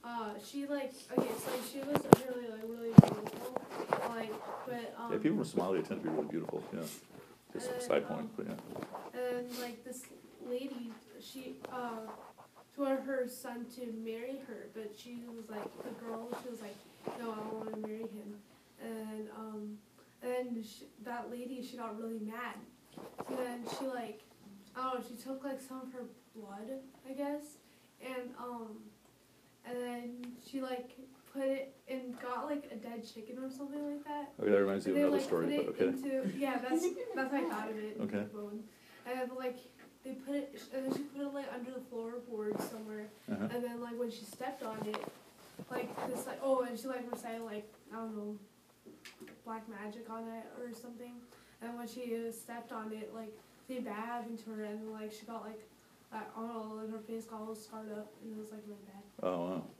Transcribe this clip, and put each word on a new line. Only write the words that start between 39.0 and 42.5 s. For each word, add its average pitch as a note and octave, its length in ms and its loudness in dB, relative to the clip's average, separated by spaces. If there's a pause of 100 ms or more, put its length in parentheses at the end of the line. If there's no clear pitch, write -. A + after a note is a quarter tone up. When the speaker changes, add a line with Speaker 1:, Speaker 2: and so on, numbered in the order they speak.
Speaker 1:
And B3+ 140 -2
then, B3+ 180 0
like, B3+ 180 -2 (480)
they C4 80 -4
put C#4 240 -4
it, - 240 -2 (140)
and C4 120 0
then C4+ 100 2
she C#4+ 80 -2
put C#4 220 -6
it, C#4 80 -4
like, C#4 200 -2
under B3 160 -6
the B3+ 100 -6
floorboard A3+ 800 -4 (120)